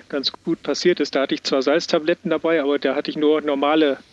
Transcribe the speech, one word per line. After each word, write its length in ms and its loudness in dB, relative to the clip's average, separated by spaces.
ganz 240 -6
gut 280 -6
passiert 380 0
ist, 160 -2
da 60 2
hatte 140 -2
ich 80 -8
zwar 180 0
Salztabletten 680 0
dabei, 320 0
aber 160 0
da 160 0
hatte 160 -4
ich 60 -8
nur 240 2
normale, 600 2